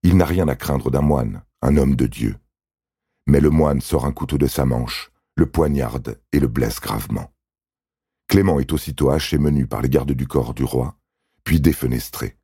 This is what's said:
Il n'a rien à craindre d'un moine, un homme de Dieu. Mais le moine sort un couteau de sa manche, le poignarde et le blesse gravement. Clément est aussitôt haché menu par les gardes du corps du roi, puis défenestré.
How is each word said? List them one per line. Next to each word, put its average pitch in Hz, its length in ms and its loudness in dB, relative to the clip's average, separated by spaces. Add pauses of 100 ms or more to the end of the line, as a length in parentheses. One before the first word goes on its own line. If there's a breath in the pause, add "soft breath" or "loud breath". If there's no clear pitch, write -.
Il 90 140 4
n'a 90 100 4
rien 87 200 0
à 69 80 0
craindre 67 360 -4
d'un 67 100 0
moine, 64 420 0 (200)
un 71 160 4
homme 67 180 2
de 62 100 0
Dieu. 55 300 -6 (880)
Mais 71 140 4
le 73 100 4
moine 73 300 2
sort 65 240 -2
un 71 80 -2
couteau 67 260 -4
de 69 80 2
sa 67 180 -2
manche, 62 460 -4 (240)
le 80 120 2
poignarde 62 760 -2 (120)
et 73 60 2
le 67 80 2
blesse 57 340 -2
gravement. 53 520 -6 (960)
Clément 95 320 4
est 65 120 -4
aussitôt 71 380 0
haché 76 280 0
menu 73 280 2
par 52 160 -6
les 64 60 0
gardes 71 240 0
du 65 140 -2
corps 65 260 -2
du 65 120 -4
roi, 64 320 -4 (480)
puis 80 160 2
défenestré. 62 840 0